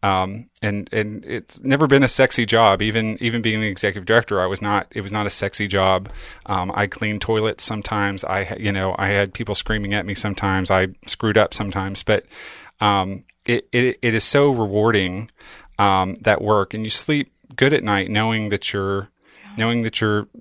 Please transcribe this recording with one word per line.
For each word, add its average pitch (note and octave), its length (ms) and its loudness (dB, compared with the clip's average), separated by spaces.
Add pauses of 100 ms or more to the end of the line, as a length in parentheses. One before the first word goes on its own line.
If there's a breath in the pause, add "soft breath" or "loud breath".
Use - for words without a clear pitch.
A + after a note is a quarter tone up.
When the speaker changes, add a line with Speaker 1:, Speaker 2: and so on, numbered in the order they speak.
Speaker 1:
Um, G2 440 -2 (160)
and, G2+ 280 -4
and G#2+ 360 -4
it's - 340 -10
never C#3 260 2
been C#3 160 8
a B2+ 60 4
sexy B2+ 380 2
job. G#2 340 4
Even, A2 400 -2
even A#2 220 -2
being G#2+ 180 0
the A2 80 -2
executive F#2+ 380 -4
director, G#2+ 340 2
I F#2 60 2
was F#2+ 160 -4
not, G2+ 300 0
it G2+ 100 -6
was G2 100 -8
not G#2+ 140 -2
a G2 40 -2
sexy G2 380 -4
job. F#2+ 400 2 (380 loud breath)
Um, F#2+ 280 -4
I G#2 120 0
cleaned G#2+ 340 -4
toilets A2 420 0
sometimes. G2+ 640 -4
I, G2 200 -2
ha-, F#2 140 -10
you G#2 140 -4
know, F#2+ 260 -2
I G2 100 -2
had G2+ 260 0
people G#2+ 200 -6
screaming G2+ 380 -4
at G2+ 140 -2
me G2+ 80 -4
sometimes. F#2+ 560 -2
I F#2+ 180 2 (160)
screwed A2 320 -2
up G#2+ 160 4
sometimes, G2 500 -6
but, G#2 220 2 (560 loud breath)
um, G2 440 0 (220)
it, A#2+ 260 0
it, B2 300 2
it A#2 120 2
is A2 100 0
so C#3+ 260 4
rewarding, G#2+ 800 0 (480 loud breath)
um, F#2+ 440 2
that G#2+ 180 4
work, G#2 340 2
and G#2+ 100 -6
you A2 60 -6
sleep - 420 -2 (240)
good C#3 160 4
at D3+ 120 2
night G2+ 260 0
knowing A2 400 0
that - 220 -4
you're, G2 360 -2 (360 loud breath)
Speaker 2:
Yeah. G2+ 140 -18
Speaker 1:
knowing A#2 240 0
that A2+ 180 -4
you're, G#2 260 0 (140)